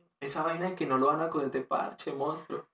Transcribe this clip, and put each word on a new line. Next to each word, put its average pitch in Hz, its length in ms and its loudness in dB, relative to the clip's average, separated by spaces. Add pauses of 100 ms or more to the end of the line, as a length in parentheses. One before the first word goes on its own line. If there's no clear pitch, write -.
(200)
Esa 151 240 -4
vaina 165 260 0
de 180 60 -6
que 156 100 0
no 131 120 4
lo 135 100 6
van 156 120 4
a 165 100 0
coger 143 200 0
de 135 120 -2
parche, - 500 -4
monstruo. 139 600 -4